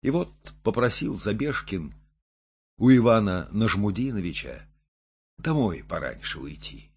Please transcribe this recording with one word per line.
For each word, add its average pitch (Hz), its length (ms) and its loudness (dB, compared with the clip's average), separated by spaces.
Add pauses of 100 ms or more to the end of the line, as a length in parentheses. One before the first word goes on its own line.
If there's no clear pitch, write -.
И 127 80 0
вот 175 220 -2 (300)
попросил 120 540 0
Забежкин 104 760 -4 (840)
у 123 120 6
Ивана 113 600 6
Нажмудиновича 101 1160 -2 (720)
домой 127 480 0
пораньше 67 540 -8
уйти. - 580 -14